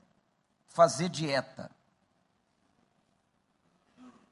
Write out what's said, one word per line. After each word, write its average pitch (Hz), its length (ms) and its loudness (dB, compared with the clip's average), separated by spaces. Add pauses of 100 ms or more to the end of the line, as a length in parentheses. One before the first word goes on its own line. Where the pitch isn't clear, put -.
(680)
fazer 170 440 2
dieta. 139 600 -4 (2500)